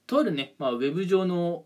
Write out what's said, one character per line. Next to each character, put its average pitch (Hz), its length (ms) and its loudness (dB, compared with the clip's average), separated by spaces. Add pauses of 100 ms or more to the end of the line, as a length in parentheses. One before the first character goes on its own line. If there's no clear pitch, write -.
と 269 140 2
あ 302 40 6
る 220 80 0
ね、 139 260 -6
ま 139 100 -2
あ、 123 40 0
ウ 120 80 -2
ェ 139 140 0
ブ 190 120 -2
上 190 200 2
の 175 400 -2